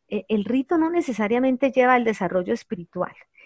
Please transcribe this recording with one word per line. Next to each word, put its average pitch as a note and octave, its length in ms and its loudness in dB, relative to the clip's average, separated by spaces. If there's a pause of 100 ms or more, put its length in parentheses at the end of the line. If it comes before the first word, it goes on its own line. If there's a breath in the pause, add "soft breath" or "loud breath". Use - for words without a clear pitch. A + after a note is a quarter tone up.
e-, G3+ 200 -6
el G#3+ 160 0
rito C4+ 340 0
no D#4+ 120 2
necesariamente B3+ 840 0
lleva B3+ 220 4
al B3 100 2
desarrollo F#3 500 -2
espiritual. F3+ 580 -8 (340 soft breath)